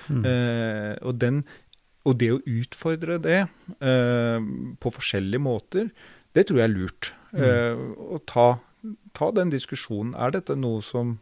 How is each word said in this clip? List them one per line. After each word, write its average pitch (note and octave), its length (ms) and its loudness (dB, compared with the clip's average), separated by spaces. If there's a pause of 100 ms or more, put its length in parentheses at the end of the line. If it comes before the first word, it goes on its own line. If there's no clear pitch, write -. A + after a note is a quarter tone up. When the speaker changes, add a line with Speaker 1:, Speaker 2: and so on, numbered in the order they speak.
Speaker 1:
Mm. B2+ 180 0
Speaker 2:
Eh, A#2 760 -2
og B2 180 -4
den, C3 240 0 (640)
og B2+ 120 4
det A2+ 140 2
å C3+ 140 0
utfordre D#3+ 760 -4
det, E3 200 2 (400)
eh, A#2+ 580 2 (400)
på B2 140 -4
forskjellige G2+ 480 -2
måter, C#3+ 480 -2 (440)
det F#3+ 140 6
tror C#3+ 140 4
jeg A2+ 80 6
er G2+ 80 2
lurt. - 340 -6 (220)
Speaker 1:
Mm. C#3+ 80 -2
Speaker 2:
Eh, A#2+ 400 2 (320)
å D#3 140 -8
ta, A#2+ 320 6 (540)
ta E3 180 0
den F3+ 180 2
diskusjonen. B2 640 -4
Er A#2+ 180 -2
dette F3 240 -4
noe A#2 280 -2
som A#2+ 380 -2